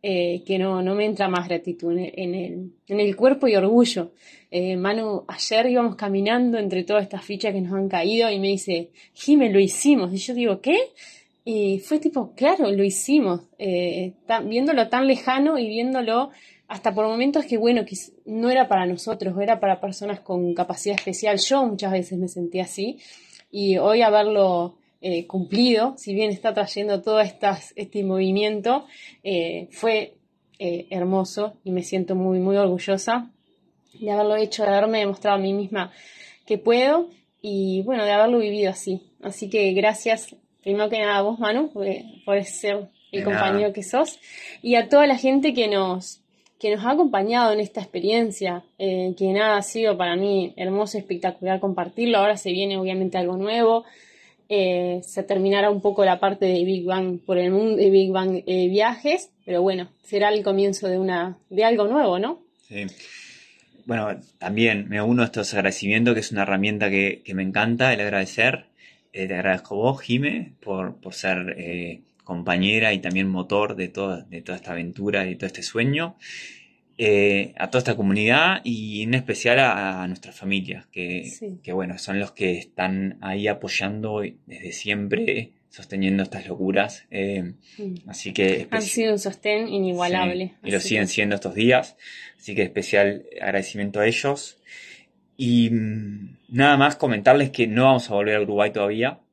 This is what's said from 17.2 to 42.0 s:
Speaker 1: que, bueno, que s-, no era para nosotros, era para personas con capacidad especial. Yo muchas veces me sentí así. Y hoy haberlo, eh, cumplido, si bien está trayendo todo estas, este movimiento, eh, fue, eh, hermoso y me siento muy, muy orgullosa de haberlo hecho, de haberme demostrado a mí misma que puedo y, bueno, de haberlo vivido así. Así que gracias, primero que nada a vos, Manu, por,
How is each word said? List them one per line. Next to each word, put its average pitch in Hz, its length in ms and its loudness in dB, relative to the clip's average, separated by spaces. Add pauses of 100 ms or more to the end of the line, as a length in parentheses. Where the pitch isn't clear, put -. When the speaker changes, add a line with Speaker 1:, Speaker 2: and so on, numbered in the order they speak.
Speaker 1:
que, 240 100 -2
bueno, 226 280 2
que - 120 -10
s-, - 160 -16 (140)
no 220 240 -2
era 254 180 4
para 185 180 2
nosotros, 185 540 -4
era 208 200 2
para 190 200 2
personas 202 400 -8
con 180 340 -2
capacidad 180 420 -4
especial. 196 420 0
Yo 269 280 2
muchas 196 260 -2
veces 185 260 -2
me 180 100 -4
sentí 180 320 -6
así. 196 380 -6 (520)
Y 196 280 2
hoy 214 240 4
haberlo, 202 760 4 (240)
eh, 175 260 -4
cumplido, 226 680 2
si 202 180 -8
bien 214 160 0
está 202 240 -2
trayendo 202 480 -2
todo 214 180 2
estas, 196 540 -2
este 202 300 -6
movimiento, 202 800 0 (380)
eh, 170 480 -4
fue, 220 420 -2 (460)
eh, 175 300 -6
hermoso 190 720 -2
y 185 80 -6
me 180 100 -2
siento 185 320 -4
muy, 185 240 0
muy 190 180 2
orgullosa 196 760 0 (680)
de 208 140 -6
haberlo 208 240 2
hecho, 214 260 -2
de 202 60 2
haberme 214 320 4
demostrado 202 380 0
a - 20 0
mí 196 120 0
misma 196 380 -4 (560)
que 214 120 0
puedo 277 500 2 (340)
y, 190 400 -2
bueno, 226 220 0
de 208 80 2
haberlo 226 260 6
vivido 208 320 0
así. 190 320 -8 (200)
Así 196 280 -10
que 202 220 2
gracias, 214 640 0 (260)
primero 208 260 0
que 220 120 -2
nada 208 180 2
a 196 40 2
vos, 226 180 -2
Manu, 240 320 0
por, 202 140 -6 (380)